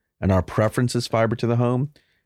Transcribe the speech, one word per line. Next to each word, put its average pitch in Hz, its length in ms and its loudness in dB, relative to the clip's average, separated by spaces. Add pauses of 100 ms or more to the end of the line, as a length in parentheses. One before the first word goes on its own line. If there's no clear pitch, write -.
(220)
and 95 100 2
our 92 100 2
preference 117 540 0
is 120 120 -4
fiber 113 280 0
to 117 120 -2
the 117 100 0
home, 123 340 0 (340)